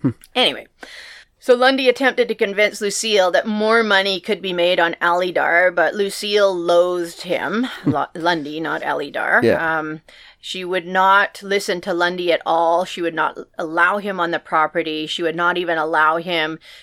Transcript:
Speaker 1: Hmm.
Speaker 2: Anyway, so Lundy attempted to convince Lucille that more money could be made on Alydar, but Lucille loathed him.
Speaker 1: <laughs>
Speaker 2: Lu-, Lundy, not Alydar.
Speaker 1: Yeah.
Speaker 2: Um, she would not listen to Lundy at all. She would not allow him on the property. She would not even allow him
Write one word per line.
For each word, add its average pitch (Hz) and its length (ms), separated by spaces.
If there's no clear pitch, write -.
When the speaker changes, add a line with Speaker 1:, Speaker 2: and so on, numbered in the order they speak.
Speaker 1:
Hmm. 131 100
Speaker 2:
Anyway, 175 320
so 254 120
Lundy 254 360
attempted 247 380
to 220 80
convince 202 460
Lucille 202 500
that 185 160
more 214 360
money 196 360
could 185 220
be 185 120
made 175 260
on 170 220
Alydar, 175 760
but 165 200
Lucille 202 600
loathed 175 640
him. 180 460
Speaker 1:
<laughs> - 80
Speaker 2:
Lu-, 147 200
Lundy, 160 440
not 156 220
Alydar. 147 640
Speaker 1:
Yeah. 160 360
Speaker 2:
Um, 156 220
she 185 220
would 175 240
not 190 560
listen 196 380
to 190 120
Lundy 175 380
at 160 140
all. 170 400
She - 160
would 165 120
not 156 240
allow 170 400
him 196 220
on 170 120
the 160 80
property. 156 640
She 151 160
would 160 140
not 175 220
even 170 200
allow 156 400
him 160 420